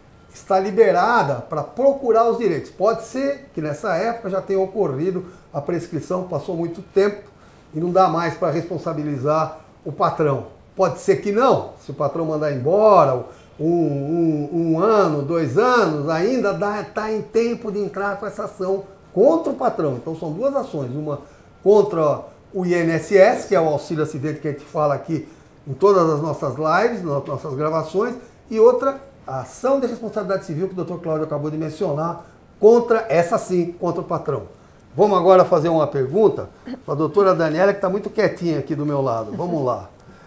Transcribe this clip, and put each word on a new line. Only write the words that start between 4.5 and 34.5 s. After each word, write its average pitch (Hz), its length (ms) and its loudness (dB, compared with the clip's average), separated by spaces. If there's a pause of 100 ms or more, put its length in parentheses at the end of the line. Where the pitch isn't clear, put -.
ocorrido 180 640 -2 (260)
a 151 80 -8
prescrição, 175 680 -6
passou 165 280 -6
muito 170 280 -6 (100)
tempo 202 300 0 (500)
e 151 60 -8
não 175 120 -2
dá 185 160 6
mais 165 280 -2
pra 170 160 -2
responsabilizar 151 1080 -4 (220)
o 151 80 -10
patrão. 143 560 -2 (280)
Pode 185 240 0
ser 196 180 2
que 202 140 -4
não, 214 400 2 (120)
se - 60 -16
o 139 40 -12
patrão 151 320 -4
mandar 151 260 -2
embora, 147 720 4 (340)
um, 151 60 -2
um, 160 880 0
um 165 260 0
ano, 180 440 4
dois 151 340 -2
anos, 196 520 2
ainda 202 440 0
dá, 202 300 -4
tá 214 280 -6
em 214 100 -4
tempo 226 500 -2
de 202 80 -4
entrar 196 380 -4
com 214 80 -10
essa 208 200 -8
ação 190 380 -4 (300)
contra 294 380 4
o 240 40 -6
patrão. 185 400 -2
Então 156 200 -8
são 160 160 -8
duas 262 240 -2
ações, 151 360 -6
uma 147 300 -6 (420)
contra 165 600 2 (300)
o 185 120 -4
I 175 80 0
N 165 180 2
S 165 260 2
S, 226 300 6
que 196 80 0
é 170 40 4
o 160 80 2
auxílio 151 360 -2
acidente 147 360 -6
que 156 80 -8
a 143 40 -2
gente 139 120 -10
fala 151 300 -2
aqui 135 340 -6 (400)
em 135 60 -10
todas 185 360 4
as 151 120 0
nossas 143 340 -4
lives, 180 480 0
nas 143 220 -4
nossas 139 280 -8
gravações, 160 600 -2 (340)
e 220 100 -2
outra, 247 400 4 (280)
a 131 140 -6
ação 269 380 -2
de 254 60 -2
responsabilidade 202 600 -6
civil 175 220 -4
que 185 60 -12
o - 20 -12
doutor 175 240 -8
Cláudio 160 260 -4
acabou 151 260 -4
de 156 60 -6
mencionar, 160 680 -4 (340)
contra, 233 500 6
essa 170 280 2
sim, 175 360 -2
contra 175 280 -4
o - 20 -8
patrão. 143 400 -4 (520)